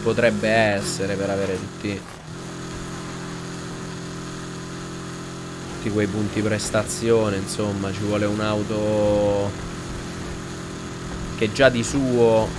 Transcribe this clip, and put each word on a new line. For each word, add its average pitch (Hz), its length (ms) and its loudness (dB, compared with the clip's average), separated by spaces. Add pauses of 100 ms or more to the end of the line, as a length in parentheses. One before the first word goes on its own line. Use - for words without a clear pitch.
potrebbe 110 440 4
essere 101 680 2
per 98 140 0
avere 98 260 0
tutti, - 460 -4 (3750)
tutti - 160 -4
quei 104 180 2
punti 107 340 0
prestazione, 107 960 2
insomma, 98 540 -2
ci 95 100 -4
vuole 104 240 2
un'auto 104 1200 2 (1900)
che 110 140 0
già 135 180 8
di 120 140 2
suo 117 640 6 (120)